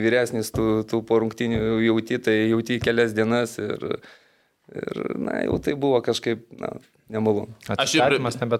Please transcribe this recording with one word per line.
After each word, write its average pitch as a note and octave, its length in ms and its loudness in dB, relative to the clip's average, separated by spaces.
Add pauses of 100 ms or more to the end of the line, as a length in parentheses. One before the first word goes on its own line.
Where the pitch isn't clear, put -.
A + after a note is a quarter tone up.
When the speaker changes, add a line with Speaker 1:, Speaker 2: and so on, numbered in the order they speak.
Speaker 1:
vyresnis, A#2 480 2
tu, A2 320 2
tu A2+ 160 -2
po A2+ 240 2
rungtynių A2+ 400 -2
jau A2 160 0 (140)
jauti, A2+ 260 0
tai A2+ 220 0
jauti A2+ 420 0
kelias A#2 320 2
dienas A2+ 400 0
ir, - 320 -6 (800)
ir, - 320 -8 (140)
na, - 320 -4
jau - 160 -2
tai D3 160 -2
buvo C3+ 240 2
kažkaip... A2+ 400 -4 (160)
Na, - 160 -8 (320)
nemalonu. A2 540 -2
Speaker 2:
Aš - 100 -6
ir G#2 80 -2 (240)
Speaker 3:
Atsistatymas C3 400 2
nebe A#2 160 0